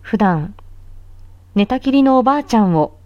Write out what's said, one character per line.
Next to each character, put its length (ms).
普 160
段、 380
寝 120
た 120
き 140
り 100
の 160
お 40
ば 140
あ 80
ち 100
ゃ 80
ん 120
を 320